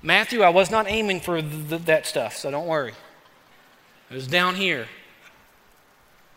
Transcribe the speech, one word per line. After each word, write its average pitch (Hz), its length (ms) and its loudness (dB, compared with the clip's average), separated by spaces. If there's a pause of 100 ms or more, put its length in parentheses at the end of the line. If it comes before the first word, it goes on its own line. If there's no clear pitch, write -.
Matthew, 214 400 2
I 180 80 8
was 180 200 4
not 220 180 2
aiming 208 320 -2
for 165 220 -2
th-, 151 260 -8
th-, 165 180 -4
that 156 200 2
stuff, - 300 -4
so 139 160 -6
don't 160 160 -6
worry. 139 260 -2 (1120)
It 120 60 -18
was 131 140 -10
down 180 260 2
here. 170 320 -2 (1500)